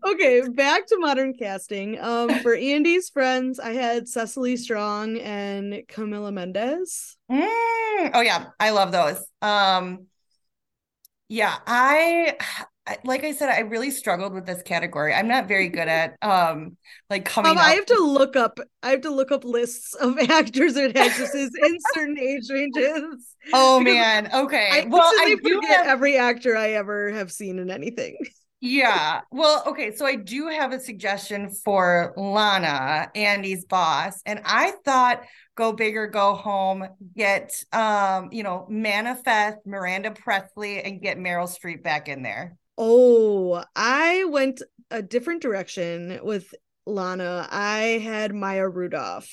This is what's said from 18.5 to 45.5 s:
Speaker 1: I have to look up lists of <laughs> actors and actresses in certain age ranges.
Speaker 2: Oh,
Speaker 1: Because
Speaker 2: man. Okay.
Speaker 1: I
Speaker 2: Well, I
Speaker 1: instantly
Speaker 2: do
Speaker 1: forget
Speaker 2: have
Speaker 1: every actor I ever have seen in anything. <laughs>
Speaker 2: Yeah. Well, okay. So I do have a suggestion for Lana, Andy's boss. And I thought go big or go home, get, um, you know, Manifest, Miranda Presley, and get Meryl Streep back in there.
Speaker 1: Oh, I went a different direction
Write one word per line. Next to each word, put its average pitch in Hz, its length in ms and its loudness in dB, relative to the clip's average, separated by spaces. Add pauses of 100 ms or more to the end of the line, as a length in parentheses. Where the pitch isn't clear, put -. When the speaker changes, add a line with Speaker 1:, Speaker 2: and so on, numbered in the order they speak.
Speaker 1:
I 247 80 -2
have 269 120 2
to 302 80 -6
look 269 220 0
up 269 120 -2
lists 240 500 -4
of 262 240 0
<laughs> 254 120 2
actors 269 460 4
and 269 200 2
actresses 254 540 0 (120)
in 339 160 4 (160)
certain 294 240 -4
age 262 320 -4
ranges. 277 840 -2 (180)
Speaker 2:
Oh, 262 280 8
Speaker 1:
Because 247 140 6
Speaker 2:
man. 220 400 2
Okay. 262 380 2
Speaker 1:
I 202 160 2
Speaker 2:
Well, 339 140 6
I 415 280 6
Speaker 1:
instantly 339 200 2
Speaker 2:
do 370 120 2
Speaker 1:
forget 403 160 4
Speaker 2:
have 349 80 4
Speaker 1:
every 277 300 2
actor 240 400 2
I 220 160 0
ever 208 380 -4
have 202 220 -8
seen 185 260 -8
in 185 120 -6
anything. 185 520 -8
<laughs> - 40 -8 (340)
Speaker 2:
Yeah. 226 600 2 (100)
Well, 302 360 2
okay. 240 280 -6
So 285 120 -4
I 269 100 0
do 233 320 -8
have 302 240 -4
a 254 80 -8
suggestion 202 680 -6
for 180 640 2
Lana, 180 1000 0
Andy's 196 520 -2
boss. 175 580 0
And 208 220 -6
I 277 260 2 (140)
thought 247 360 2 (320)
go 226 200 0
big 220 240 -2
or 214 80 -4
go 202 260 2
home, 190 560 -2 (260)
get, 196 380 0 (220)
um, 196 580 0
you 226 100 -8
know, 185 280 -6
Manifest, 214 960 -2
Miranda 196 460 -6
Presley, 202 720 -6
and 190 200 -10
get 175 160 -4
Meryl 180 280 -4
Streep 170 360 -12
back 151 260 -4
in 135 140 -10
there. 127 340 -10 (220)
Speaker 1:
Oh, 220 840 6 (140)
I 320 540 2
went 269 320 0 (280)
a 226 120 -6
different 247 400 -4
direction 180 800 -6